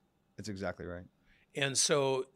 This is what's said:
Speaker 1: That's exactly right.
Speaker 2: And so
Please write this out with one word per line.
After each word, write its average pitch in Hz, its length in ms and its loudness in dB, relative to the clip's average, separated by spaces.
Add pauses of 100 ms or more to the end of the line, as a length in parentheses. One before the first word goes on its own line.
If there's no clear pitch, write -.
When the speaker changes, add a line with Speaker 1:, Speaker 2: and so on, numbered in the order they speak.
(380)
Speaker 1:
That's 101 100 -10
exactly 95 380 -4
right. 87 180 -8 (540)
Speaker 2:
And 135 200 0
so 139 580 4